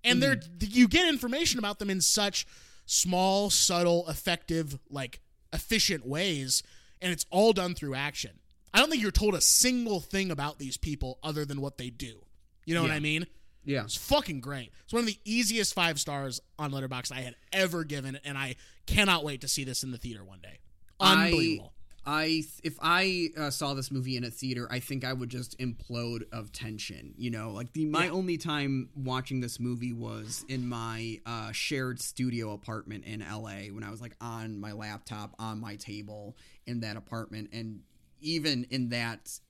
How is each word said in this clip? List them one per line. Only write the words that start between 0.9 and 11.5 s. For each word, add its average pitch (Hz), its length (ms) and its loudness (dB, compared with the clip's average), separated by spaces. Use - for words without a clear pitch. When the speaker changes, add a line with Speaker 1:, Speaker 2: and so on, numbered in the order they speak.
Speaker 1:
information 269 500 2
about 208 200 -2
them 202 120 -2
in 190 100 2
such 202 460 2
small, 190 640 4
subtle, 175 580 4
effective, 160 720 -2
like, 131 320 -8
efficient 165 520 2
ways, 143 600 0
and 180 120 -2
it's - 180 -4
all 214 220 8
done 180 240 2
through 139 180 -4
action. 135 460 -6
I 196 80 8
don't 311 100 6
think 311 100 2
you're 208 120 2
told 208 240 6
a 147 40 -2
single 240 600 6
thing 190 320 0
about 147 260 -4
these 131 180 -6
people 135 460 -4
other 151 220 -2
than 143 160 -4